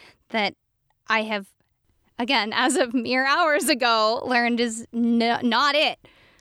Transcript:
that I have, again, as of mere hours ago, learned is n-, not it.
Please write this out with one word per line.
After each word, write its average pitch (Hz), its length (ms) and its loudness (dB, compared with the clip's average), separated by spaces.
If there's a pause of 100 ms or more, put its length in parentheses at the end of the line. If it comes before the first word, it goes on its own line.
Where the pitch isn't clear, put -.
(300)
that 208 240 -2 (540)
I 220 160 0
have, 214 240 -6 (720)
again, 226 360 0
as 254 220 0
of 254 180 0
mere 254 320 -2
hours 302 440 2
ago, 226 560 2
learned 240 340 0
is 233 340 -4
n-, 233 500 2
not 254 320 2
it. 277 240 0 (420)